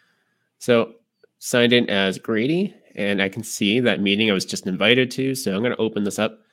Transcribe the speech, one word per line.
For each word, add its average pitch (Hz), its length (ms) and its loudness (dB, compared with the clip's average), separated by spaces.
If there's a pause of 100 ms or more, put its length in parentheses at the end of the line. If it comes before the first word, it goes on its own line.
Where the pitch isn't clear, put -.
(600)
So 117 340 2 (440)
signed 120 340 2
in 120 160 4
as 98 300 0
Grady, 143 560 -2 (220)
and 101 260 -2
I 98 60 0
can 107 160 -10
see 104 360 0
that 107 200 0
meeting 101 280 0
I 101 60 2
was 92 120 -2
just - 200 -8
invited 110 460 2
to. 135 240 -4
So 98 180 -4
I'm 101 80 -2
gonna 123 160 -2
open 107 240 -2
this 101 160 -4
up, - 220 -2 (120)